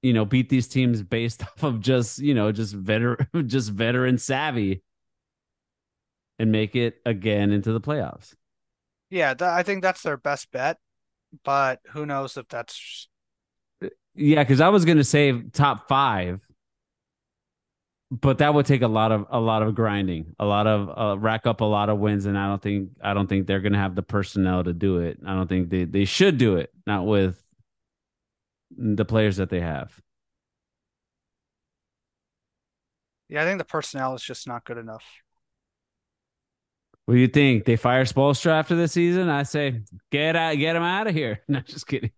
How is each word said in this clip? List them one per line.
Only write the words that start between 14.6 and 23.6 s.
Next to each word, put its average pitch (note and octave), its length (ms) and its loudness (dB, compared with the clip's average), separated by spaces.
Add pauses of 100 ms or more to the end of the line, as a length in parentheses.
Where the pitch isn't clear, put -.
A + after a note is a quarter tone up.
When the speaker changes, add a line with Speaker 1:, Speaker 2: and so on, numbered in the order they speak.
Speaker 1:
I E3+ 80 6
was G3 160 4
gonna D#3 180 6
say C#3 380 2
top C3 460 -2
five, G2+ 520 0 (1700)
but C3 280 0
that D3 140 4
would D3 120 4
take C3+ 160 2
a B2 60 2
lot A2 240 2
of, G#2 180 0
a B2+ 100 -2
lot A2 240 2
of G#2+ 120 -2
grinding, F#2+ 640 -2
a G#2 60 -2
lot G#2 220 2
of, G2+ 300 0
uh, G#2 220 -2
rack A2 260 -2
up A#2 160 0
a A2 40 0
lot G#2 240 2
of G#2+ 100 0
wins, G#2 260 0
and G2+ 120 -2
I G2 100 -2
don't G2 140 -4
think, G2+ 280 -4 (120)
I G2+ 120 -2
don't G2 140 0
think G2 200 0
they're G2 140 0